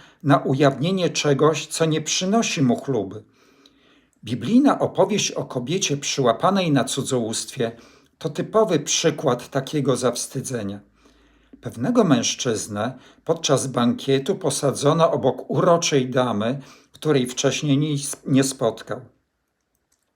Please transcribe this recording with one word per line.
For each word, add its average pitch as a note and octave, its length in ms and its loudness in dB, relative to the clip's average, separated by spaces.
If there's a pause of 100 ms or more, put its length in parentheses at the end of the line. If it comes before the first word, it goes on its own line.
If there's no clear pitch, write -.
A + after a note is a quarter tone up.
(240)
na E3+ 140 4
ujawnienie D3+ 720 2
czegoś, D3 580 2
co - 180 -2
nie D#3 160 0
przynosi F#3+ 600 0
mu A#2+ 140 4
chluby. G#2+ 480 -4 (1000)
Biblijna G3 560 2
opowieść F#3+ 520 0
o C#3 140 -6
kobiecie C#3 520 -4
przyłapanej E3 760 0
na C3+ 120 4
cudzołóstwie A#2 880 -4 (460)
to D#3 120 -6
typowy F3+ 500 0
przykład - 720 -2
takiego C3+ 460 -2
zawstydzenia. A2+ 840 -4 (800)
Pewnego A3 420 0
mężczyznę A2+ 920 -2 (320)
podczas D3 420 0
bankietu C3 680 0
posadzono D3 760 2
obok C3+ 380 -2
uroczej D#3 600 2
damy, B2 500 -2 (320)
której C#3 360 0
wcześniej C#3 500 0
nie, D3+ 180 0 (300)
nie C3 180 4
spotkał. A#2 580 -4 (1160)